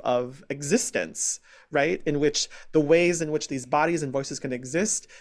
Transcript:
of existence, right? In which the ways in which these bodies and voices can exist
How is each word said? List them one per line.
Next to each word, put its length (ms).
of 440
existence, 920
right? 340
In 160
which 260
the 80
ways 420
in 100
which 180
these 160
bodies 380
and 100
voices 260
can 140
exist 540